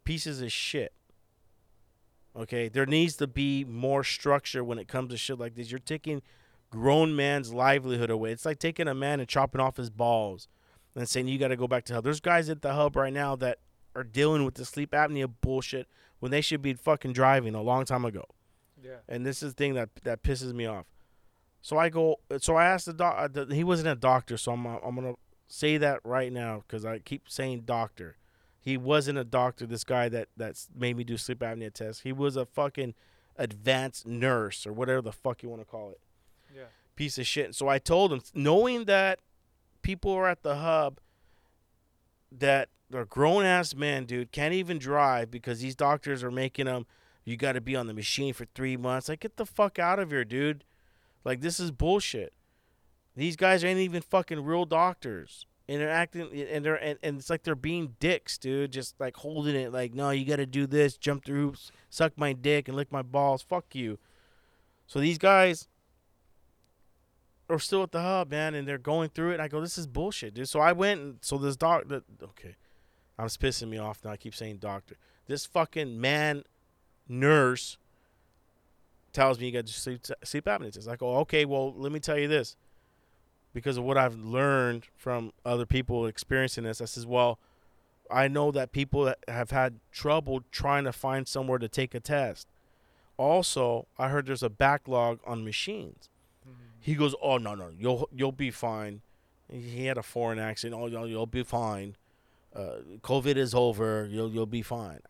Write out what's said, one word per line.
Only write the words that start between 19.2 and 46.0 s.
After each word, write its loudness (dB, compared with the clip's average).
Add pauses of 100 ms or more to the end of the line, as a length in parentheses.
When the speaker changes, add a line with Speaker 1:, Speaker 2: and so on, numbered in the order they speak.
Speaker 1:
this -6
is -8
the -20
thing 0
that, -2 (160)
that -4
pisses -2
me -4
off. -8 (760)
So -6
I 6
go, 2 (180)
so 2
I 8
asked 2
the -6
doc-, 0
uh, 0
the, -6
he 2
wasn't 2
a 0
doctor, 4
so -4
I'm, -4
I'm -6
gonna -6 (340)
say 2
that 2
right 0
now -4
'cause -8
I -6
keep -10
saying -6
doctor. -6 (440)
He -2
wasn't -6
a -4
doctor, -2
this -8
guy 0
that, -6
that's -10
made -4
me -6
do -6
sleep -8
apnea -6
tests. -10
He -6
was 0
a 0
fucking -4 (420)
advanced -2
nurse 0
or -8
whatever 0
the -6
fuck -6
you -12
wanna -12
call -14
it. -20 (540)
Speaker 2:
Yeah. -18 (300)
Speaker 1:
Piece -6
of -6
shit. -2
So 0
I 4
told 4
him, -2 (140)
knowing 4
that 4 (600)
people -2
are 4
at 0
the 0
hub 2 (1300)
that 4 (240)
are -4
grown-ass 4
men, -2
dude, -6
can't 0
even -2
drive 2
because -6
these -6
doctors 2